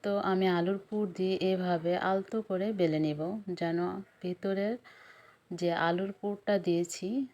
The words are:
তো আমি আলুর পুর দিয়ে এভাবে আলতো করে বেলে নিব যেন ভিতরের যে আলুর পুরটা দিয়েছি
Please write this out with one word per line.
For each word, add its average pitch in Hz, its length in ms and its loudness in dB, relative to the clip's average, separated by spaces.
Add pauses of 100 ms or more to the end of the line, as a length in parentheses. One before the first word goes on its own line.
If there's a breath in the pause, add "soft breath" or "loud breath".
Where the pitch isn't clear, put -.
তো 202 80 -2 (200)
আমি 190 140 4 (120)
আলুর 190 300 2
পুর 214 160 0 (140)
দিয়ে 185 180 2 (160)
এভাবে 180 420 0 (160)
আলতো 196 280 0 (120)
করে 190 180 0 (120)
বেলে 160 260 4
নিব 151 160 -2 (380)
যেন 170 200 0 (420)
ভিতরের 196 540 -2 (840 loud breath)
যে 175 100 2 (180)
আলুর 185 320 0
পুরটা 202 360 0 (100)
দিয়েছি 175 420 0 (260)